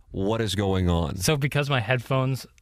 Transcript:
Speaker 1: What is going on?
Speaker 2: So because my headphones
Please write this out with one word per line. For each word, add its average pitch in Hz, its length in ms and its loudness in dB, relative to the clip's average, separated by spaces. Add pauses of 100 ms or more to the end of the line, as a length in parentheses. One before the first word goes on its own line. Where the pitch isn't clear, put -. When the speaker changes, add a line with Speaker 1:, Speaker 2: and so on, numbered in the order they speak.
(100)
Speaker 1:
What 104 300 0
is 104 140 -2
going 95 340 2
on? 85 280 0
Speaker 2:
So 151 200 0
because 143 320 -2
my 135 120 0
headphones 131 680 -2 (160)